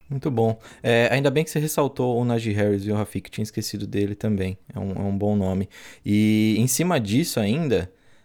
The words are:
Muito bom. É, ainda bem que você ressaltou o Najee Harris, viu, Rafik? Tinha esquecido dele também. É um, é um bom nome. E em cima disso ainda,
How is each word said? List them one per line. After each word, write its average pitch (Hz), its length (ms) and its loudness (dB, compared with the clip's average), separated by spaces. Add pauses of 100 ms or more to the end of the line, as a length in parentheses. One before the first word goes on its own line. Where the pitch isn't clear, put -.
Muito 139 200 -4
bom. 113 300 0 (240)
É, 117 280 4
ainda 139 200 2
bem 151 120 2
que 160 60 -10
você 156 100 -4
ressaltou 135 600 0
o 123 60 2
Najee 117 280 0
Harris, 104 300 2
viu, 104 120 -2
Rafik? 101 360 -4
Tinha - 120 -6
esquecido 104 440 -6
dele 101 280 -2
também. 95 420 -2 (160)
É - 40 -10
um, 98 140 -4
é 95 80 -6
um 98 180 -2
bom 104 180 0
nome. 95 320 0 (380)
E 107 540 4
em 113 80 4
cima 165 320 0
disso 120 400 0
ainda, 107 520 0 (320)